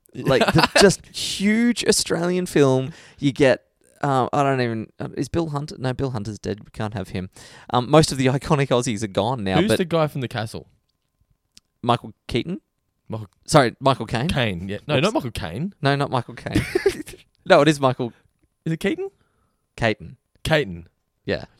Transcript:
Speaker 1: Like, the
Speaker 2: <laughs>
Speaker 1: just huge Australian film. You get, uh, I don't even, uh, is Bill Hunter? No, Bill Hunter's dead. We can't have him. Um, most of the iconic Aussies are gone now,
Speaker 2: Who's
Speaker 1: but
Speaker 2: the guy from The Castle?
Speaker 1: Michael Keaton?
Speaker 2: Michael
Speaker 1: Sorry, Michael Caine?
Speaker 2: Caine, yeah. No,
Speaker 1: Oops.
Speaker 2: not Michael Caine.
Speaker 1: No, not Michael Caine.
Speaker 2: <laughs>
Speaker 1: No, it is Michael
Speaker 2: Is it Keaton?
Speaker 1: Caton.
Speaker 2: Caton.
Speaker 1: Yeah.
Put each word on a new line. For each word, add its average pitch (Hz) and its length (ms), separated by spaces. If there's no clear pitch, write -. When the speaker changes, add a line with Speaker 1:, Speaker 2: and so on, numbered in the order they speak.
Speaker 1:
Like, 139 400
the 165 200
Speaker 2:
<laughs> 285 60
Speaker 1:
just - 240
huge 220 720
Australian 180 600
film. 131 480
You 143 140
get, 131 320
uh, 135 320
I 143 100
don't 135 200
even, 113 360
uh, - 160
is - 140
Bill 165 220
Hunter? 143 280
No, 131 140
Bill 131 200
Hunter's 107 260
dead. 98 220
We - 120
can't 110 220
have 95 160
him. 95 180
Um, 123 220
most 156 220
of 143 40
the 131 120
iconic 139 400
Aussies 120 340
are 110 60
gone 104 360
now, 98 160
Speaker 2:
Who's 202 80
Speaker 1:
but 220 80
Speaker 2:
the 185 80
guy 160 220
from 143 160
The 117 60
Castle? 107 400
Speaker 1:
Michael 120 320
Keaton? 170 340
Speaker 2:
Michael 110 180
Speaker 1:
Sorry, 131 320
Michael 127 280
Caine? 117 220
Speaker 2:
Caine, 98 420
yeah. 101 160
No, 147 100
Speaker 1:
Oops. - 60
Speaker 2:
not 214 100
Michael 190 200
Caine. 113 500
Speaker 1:
No, 139 140
not 139 140
Michael 117 240
Caine. - 300
Speaker 2:
<laughs> - 400
Speaker 1:
No, 180 160
it 147 80
is 151 100
Michael 127 360
Speaker 2:
Is 165 80
it 160 80
Keaton? 349 300
Speaker 1:
Caton. 110 400
Speaker 2:
Caton. 98 440
Speaker 1:
Yeah. 90 180